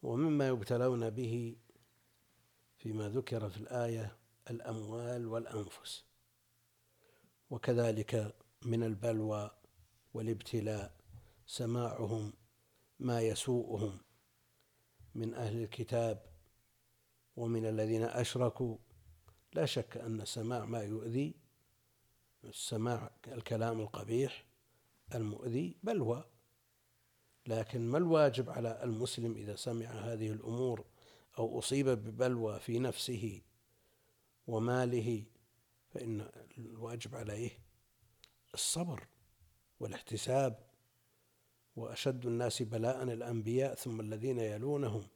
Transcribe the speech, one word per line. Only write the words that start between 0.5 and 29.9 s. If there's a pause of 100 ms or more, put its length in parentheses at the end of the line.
به (1200)
فيما
ذكر
في
الآية (340)
الأموال
والأنفس، (1500)
وكذلك (280)
من
البلوى (640)
والابتلاء (500)
سماعهم (680)
ما
يسوءهم (1160)
من
أهل
الكتاب (1120)
ومن
الذين
أشركوا. (760)
لا
شك
أن
سماع
ما
يؤذي، (1080)
السماع (160)
الكلام
القبيح (680)
المؤذي
بلوى، (1200)
لكن
ما
الواجب
على
المسلم
إذا
سمع
هذه